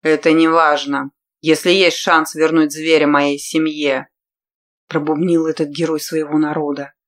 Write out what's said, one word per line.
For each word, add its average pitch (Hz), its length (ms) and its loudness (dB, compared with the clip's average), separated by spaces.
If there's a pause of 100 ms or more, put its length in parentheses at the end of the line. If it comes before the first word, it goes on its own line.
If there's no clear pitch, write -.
«Это 156 300 2
не 160 160 4
важно, 143 640 0 (320)
если 156 280 0
есть 180 280 2
шанс 160 360 0
вернуть 156 380 2
зверя 156 340 2
моей 143 320 0
семье», 151 680 -4 (800)
пробубнил 160 580 0
этот 160 220 -4
герой 156 320 -4
своего 151 380 -4
народа. 147 560 -4 (140)